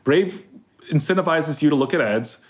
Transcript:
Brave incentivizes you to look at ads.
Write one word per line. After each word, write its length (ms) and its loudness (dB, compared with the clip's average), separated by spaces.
Brave 440 0
incentivizes 720 0
you 80 4
to 80 4
look 160 0
at 80 0
ads. 500 -2